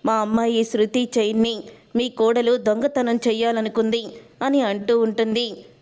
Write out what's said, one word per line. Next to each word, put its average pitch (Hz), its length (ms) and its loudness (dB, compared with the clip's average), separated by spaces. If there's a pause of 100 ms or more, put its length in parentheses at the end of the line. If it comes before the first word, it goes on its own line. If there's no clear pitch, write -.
"మా 220 140 2
అమ్మాయి 226 440 0
శృతి 226 400 0
చైన్ని 220 500 0 (420)
మీ 240 120 0
కోడలు 233 480 2
దొంగతనం 233 600 0
చెయ్యాలనుకుంది" 226 840 0 (400)
అని 269 200 2
అంటూ 208 380 0
ఉంటుంది 226 460 0 (360)